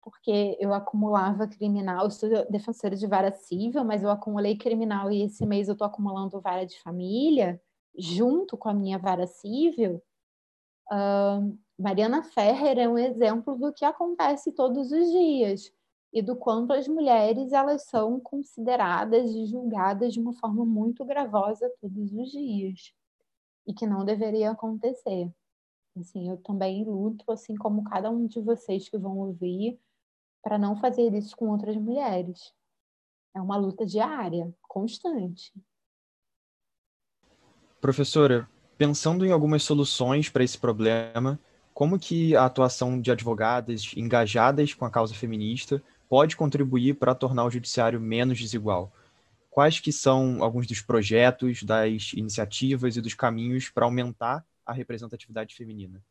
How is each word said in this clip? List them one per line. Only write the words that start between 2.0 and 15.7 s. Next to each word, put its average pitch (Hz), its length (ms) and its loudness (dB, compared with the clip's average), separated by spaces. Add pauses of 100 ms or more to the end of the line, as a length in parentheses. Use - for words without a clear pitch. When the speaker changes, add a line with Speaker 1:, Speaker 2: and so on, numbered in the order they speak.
Speaker 1:
eu 208 60 0
sou 214 180 -4 (220)
defensora 208 460 -4
de 202 100 -6
vara 196 260 2
civil, 233 520 -4
mas 208 180 0
eu 208 80 0
acumulei 208 460 -2
criminal 208 560 -2
e 202 100 0
esse 208 240 -4
mês 202 220 0
eu 202 80 -2
tô 208 80 -4
acumulando 196 560 -6
vara 185 240 -4
de - 180 -16
família, 185 800 0 (360)
junto 233 600 0
com 220 120 -6
a 208 60 -2
minha 190 240 -2
vara 180 300 -2
civil. 226 720 -2 (880)
Ahn, 202 680 0 (220)
Mariana 214 460 0
Ferrer 254 540 2
é 240 100 4
um 233 100 2
exemplo 233 580 0
do 285 160 -2
que 294 120 -6
acontece 320 680 0
todos 262 400 0
os 330 220 4
dias 269 600 2 (400)